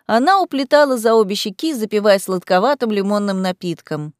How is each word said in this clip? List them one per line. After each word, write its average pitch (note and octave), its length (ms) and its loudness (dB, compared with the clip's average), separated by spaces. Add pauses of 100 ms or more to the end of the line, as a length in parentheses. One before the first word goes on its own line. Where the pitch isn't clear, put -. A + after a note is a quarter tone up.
она D4+ 340 2
уплетала C#4+ 560 2
за A3+ 160 2
обе G#3+ 220 2
щеки, A3+ 380 -6
запивая G#3+ 440 2
сладковатым F#3+ 720 -2
лимонным G3+ 500 -2
напитком. E3 800 -6